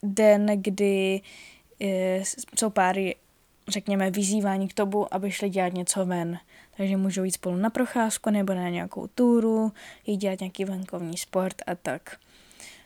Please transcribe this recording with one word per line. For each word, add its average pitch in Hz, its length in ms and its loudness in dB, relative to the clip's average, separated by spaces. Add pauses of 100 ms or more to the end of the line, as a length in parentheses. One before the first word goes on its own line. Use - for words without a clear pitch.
den, 208 520 6
kdy, 190 640 0 (600)
eh, 185 440 0
s-, - 100 -6 (200)
jsou 220 140 2
páry, 190 460 2 (520)
řekněme, 196 440 0
vyzývání 196 560 0
k - 60 -16
tomu, 208 400 0
aby 190 180 -2
šli 202 180 -2
dělat 180 240 0
něco 185 320 -2
ven. 175 340 -4 (380)
Takže 196 200 0
můžou 190 260 -2
jít 185 80 -2
spolu 180 240 -4
na 202 140 0
procházku 226 600 -2
nebo 196 240 2
na 180 160 -2
nějakou 175 380 -6
túru, 220 640 2 (340)
jít 208 120 -2
dělat 190 220 -2
nějaký 190 260 -6
venkovní 180 520 -6
sport - 500 -4
a 175 80 -4
tak. - 420 -8 (680)